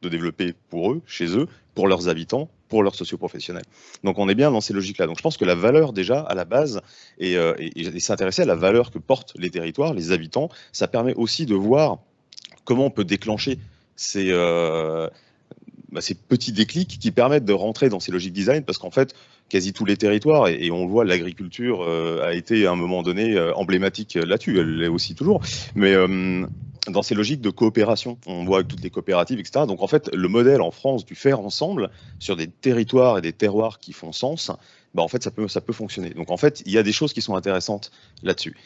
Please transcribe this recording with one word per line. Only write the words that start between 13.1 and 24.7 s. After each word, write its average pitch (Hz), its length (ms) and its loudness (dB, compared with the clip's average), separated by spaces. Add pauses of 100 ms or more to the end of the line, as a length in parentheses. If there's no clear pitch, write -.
ces, 98 340 -2
euh, 82 800 0 (800)
bah, 82 100 -8
ces 92 140 -6
petits - 380 -2
déclics 110 480 -2
qui 117 100 -2
permettent 131 340 4
de 101 80 2
rentrer 107 360 0
dans 98 120 0
ces 92 120 -6
logiques 90 200 -4
design, 104 300 2
parce - 160 -6
qu'en 90 140 -12
fait, - 220 0 (340)
quasi 95 240 0
tous 110 120 -6
les 101 120 2
territoires, 110 520 4
et, 80 160 0
et 85 60 -2
on 87 140 -2
le 90 60 -2
voit, 113 140 4
l'agriculture, 90 800 -2
euh, 82 400 -2
a 85 120 0
été 101 320 2
à 90 40 4
un 87 60 2
moment 90 260 -2
donné, 98 340 0
euh, 85 180 2
emblématique 98 600 -2
là-dessus, 92 460 0
elle 80 160 0